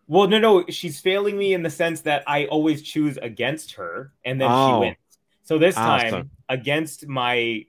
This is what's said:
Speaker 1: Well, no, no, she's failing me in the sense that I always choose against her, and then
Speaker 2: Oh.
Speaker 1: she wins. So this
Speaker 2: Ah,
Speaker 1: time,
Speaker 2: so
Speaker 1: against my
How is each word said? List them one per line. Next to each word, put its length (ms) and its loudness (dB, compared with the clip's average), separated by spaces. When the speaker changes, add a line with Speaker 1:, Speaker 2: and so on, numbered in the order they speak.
Speaker 1:
Well, 220 4
no, 100 4
no, 300 6
she's 320 -10
failing 380 -2
me 160 0
in 80 -2
the 80 -4
sense 320 -4
that 240 -2
I 200 0
always 360 0
choose 360 -2
against 560 -6
her, 380 -12
and 160 -4
then 100 2
Speaker 2:
Oh. 160 4
Speaker 1:
she 40 2
wins. 160 -2
So 140 -2
this 180 4
Speaker 2:
Ah, 220 2
Speaker 1:
time, 120 0
Speaker 2:
so 140 -4
Speaker 1:
against 600 -4
my 600 -2